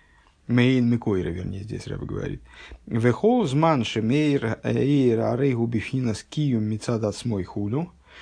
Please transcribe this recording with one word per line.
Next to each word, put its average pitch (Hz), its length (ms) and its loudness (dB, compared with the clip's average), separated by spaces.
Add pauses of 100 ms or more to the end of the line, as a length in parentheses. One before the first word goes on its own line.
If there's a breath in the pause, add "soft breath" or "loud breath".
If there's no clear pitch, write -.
(460 soft breath)
Мейн 123 440 4
Микойра, 104 400 0
вернее, 95 340 -8
здесь 95 240 -10
Ребе - 180 -8
говорит. - 360 -8 (440 loud breath)
"Вехол 147 600 2
зман 147 400 2
шемейр 127 800 0
эйр 120 580 2
арейгу 120 440 0
бифхинас 117 580 -2
киюм 127 420 0
мицад 107 380 -2
ацмой 104 420 -2
худу". 113 460 -4 (300 loud breath)